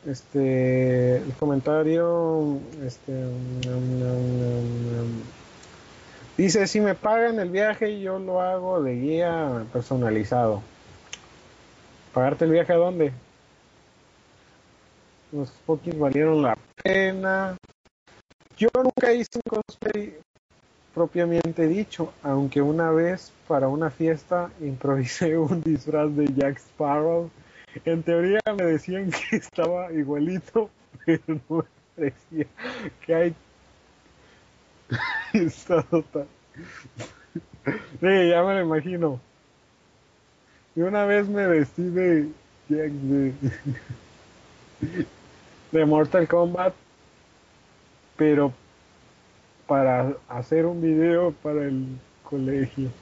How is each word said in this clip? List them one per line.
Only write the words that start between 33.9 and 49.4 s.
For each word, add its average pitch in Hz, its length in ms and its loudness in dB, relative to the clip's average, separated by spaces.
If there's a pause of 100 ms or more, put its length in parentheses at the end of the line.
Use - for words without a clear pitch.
<laughs> - 440 -6
estado 170 760 0
tan. 143 140 -6 (1700)
Sí, 185 300 4
ya 175 140 4
me 196 120 2
lo 190 60 0
imagino. 160 580 -2 (1600)
Y 165 60 -2
una 202 240 0
vez 202 220 4
me 202 200 0
vestí 160 360 2
de 175 440 2 (420)
Jack 151 220 0
de, 139 420 0 (1500)
<laughs> - 880 -10
de 160 140 4
Mortal 151 420 4
Kombat, 175 460 2 (1400)
pero 143 380 4 (1120)